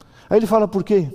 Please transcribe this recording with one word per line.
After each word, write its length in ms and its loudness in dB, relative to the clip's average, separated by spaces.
Aí 100 4
ele 80 -2
fala: 200 0
"Por 160 -4
quê?" 320 0